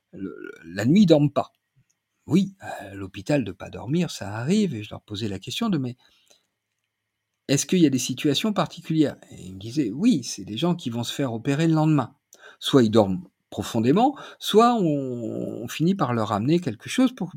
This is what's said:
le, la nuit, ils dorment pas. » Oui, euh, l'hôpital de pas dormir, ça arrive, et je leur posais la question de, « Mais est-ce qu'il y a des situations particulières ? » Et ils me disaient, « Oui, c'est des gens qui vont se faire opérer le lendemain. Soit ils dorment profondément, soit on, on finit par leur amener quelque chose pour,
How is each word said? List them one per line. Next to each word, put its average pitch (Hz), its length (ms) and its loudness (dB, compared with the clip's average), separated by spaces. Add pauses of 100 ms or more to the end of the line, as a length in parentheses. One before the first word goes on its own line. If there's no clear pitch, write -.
(120)
le, 85 380 -12 (140)
la 90 200 -6
nuit, 170 180 6
ils 196 40 6
dorment 147 260 6
pas. » - 200 -4 (720)
Oui, 196 360 0
euh, - 320 -12
l'hôpital 101 500 -4
de 95 80 -10
pas 90 180 -14
dormir, 123 400 -4
ça 101 240 -10
arrive, 160 400 0
et 107 80 -8
je 107 80 -14
leur - 120 -14
posais 104 260 -8
la 95 100 -6
question - 300 -6
de, « 175 100 0
Mais 123 180 -6 (1500)
est-ce 143 200 0
qu'il 185 140 2
y 165 60 6
a 139 40 6
des 131 80 0
situations 143 540 -2
particulières ? » 156 640 -2 (140)
Et 90 160 -18
ils 92 80 -14
me 95 60 -16
disaient, « 120 340 -4
Oui, 165 300 2
c'est - 200 -12
des 101 120 -10
gens 170 180 0
qui 165 160 -8
vont 117 140 -4
se - 80 -8
faire 135 200 -4
opérer 139 360 0
le 160 60 4
lendemain. 156 400 2 (440)
Soit - 240 6
ils 107 80 4
dorment 98 320 4 (280)
profondément, 143 680 2 (220)
soit 240 380 4
on, 120 840 -4
on 120 60 -8
finit 170 260 0
par 139 200 0
leur 110 180 0
amener 123 260 2
quelque 127 300 -8
chose 254 260 0
pour, - 220 -8